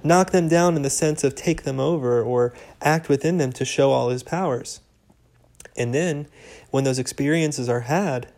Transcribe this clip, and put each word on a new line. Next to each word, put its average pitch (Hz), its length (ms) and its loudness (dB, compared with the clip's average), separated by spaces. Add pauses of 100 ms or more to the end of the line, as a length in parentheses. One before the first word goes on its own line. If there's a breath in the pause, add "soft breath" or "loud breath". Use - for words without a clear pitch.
Knock 180 280 4
them 170 180 2
down 170 260 4
in 147 60 0
the 139 80 -2
sense 151 340 0
of 131 120 0
take - 280 -4
them 131 160 -4
over 131 420 0
or 120 320 0 (280 loud breath)
act 160 260 0
within 156 300 2
them 131 160 0
to - 100 -6
show 139 280 2
all 123 180 2
his 127 140 -4
powers. 165 580 -6 (960)
And 120 160 -2
then, 147 340 -2 (420 loud breath)
when 135 140 2
those 131 160 0
experiences 143 720 0
are 120 120 0
had 139 460 -2 (100)